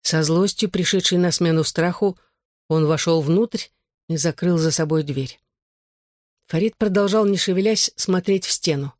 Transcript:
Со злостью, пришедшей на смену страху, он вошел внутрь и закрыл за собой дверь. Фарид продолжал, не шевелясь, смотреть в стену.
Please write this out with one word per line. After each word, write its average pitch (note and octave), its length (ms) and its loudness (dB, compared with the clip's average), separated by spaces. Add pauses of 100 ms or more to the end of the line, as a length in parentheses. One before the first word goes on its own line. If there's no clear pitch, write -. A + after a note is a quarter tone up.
Со D#3+ 200 0
злостью, F3+ 460 0
пришедшей F#3 480 0
на F3 140 2
смену D#3+ 320 2
страху, F3+ 540 -2 (520)
он D#3+ 160 2
вошел D#3+ 360 2
внутрь F3 440 0 (420)
и E3 100 -4
закрыл E3+ 400 0
за D#3+ 140 2
собой D#3 320 0
дверь. C3+ 360 -6 (1080)
Фарид G3 300 -2
продолжал, G3+ 480 2
не G3+ 120 2
шевелясь, G3 580 0
смотреть F#3 500 0
в - 60 -4
стену. C#3+ 480 -2